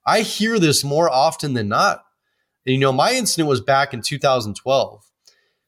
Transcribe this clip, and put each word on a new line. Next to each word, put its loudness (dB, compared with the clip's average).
I 2
hear -2
this 2
more 0
often 0
than -2
not. 0
And, 0
you 0
know, 4
my 2
incident -2
was 0
back 0
in -8
two -6
thousand 0
twelve, -2